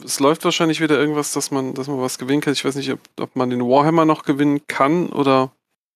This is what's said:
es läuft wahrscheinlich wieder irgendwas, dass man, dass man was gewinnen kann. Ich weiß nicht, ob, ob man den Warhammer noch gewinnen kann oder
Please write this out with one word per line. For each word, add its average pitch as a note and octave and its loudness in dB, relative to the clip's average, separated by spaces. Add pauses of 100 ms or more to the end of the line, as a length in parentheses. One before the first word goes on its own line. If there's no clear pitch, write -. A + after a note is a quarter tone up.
es - -4
läuft D3+ 2
wahrscheinlich E3 0
wieder D3+ 2
irgendwas, D3 -2
dass - -4
man, C3 -4
dass C3+ -8
man C#3 -4
was B2+ -4
gewinnen C3+ 0
kann. D3 0
Ich - -4
weiß C#3 -2
nicht, C#3 -4
ob, A#2 -8 (200)
ob B2 -8
man B2+ 0
den B2 -2
Warhammer C#3+ 4
noch D#3 0
gewinnen C#3+ 0
kann D#3 0
oder C3+ 2 (440)